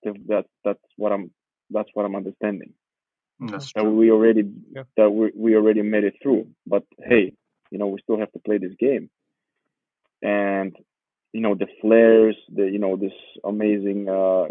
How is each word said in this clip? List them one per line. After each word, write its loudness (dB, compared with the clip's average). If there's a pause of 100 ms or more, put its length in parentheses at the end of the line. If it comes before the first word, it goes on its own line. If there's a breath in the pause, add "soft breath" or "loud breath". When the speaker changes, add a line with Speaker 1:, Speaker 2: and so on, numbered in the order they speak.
Speaker 1:
the, -8 (140)
that, -2 (180)
that's -6 (140)
what -4
I'm, -8 (400)
that's -6
what -4
I'm -6
understanding. -8 (680)
Speaker 2:
That's -12
Speaker 1:
That -2
Speaker 2:
true. 2
Speaker 1:
we 6
already, 4 (300)
Speaker 3:
Yeah. -14 (120)
Speaker 1:
that 4
we, -2
we 2
already 2
made -2
it -4
through. 0 (180)
But -2 (200)
hey, 2 (360)
you -10
know, -4
we -8
still -2
have -8
to -16
play -2
this -10
game. -2 (1120)
And, -2 (580)
you -6
know, 0
the -4 (160)
flares, 6 (180)
the, -2
you -2
know, -2
this -6 (320)
amazing, -2
uh, 0